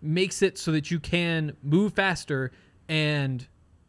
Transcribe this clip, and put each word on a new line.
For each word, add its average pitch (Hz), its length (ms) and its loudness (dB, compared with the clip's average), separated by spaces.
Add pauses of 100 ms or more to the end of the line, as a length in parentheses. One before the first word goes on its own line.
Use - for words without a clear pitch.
makes 170 400 0
it 190 160 2
so - 140 -2
that 151 180 0
you 170 80 0
can 165 640 -2
move 180 320 2
faster 156 560 -2 (380)
and 147 580 0 (420)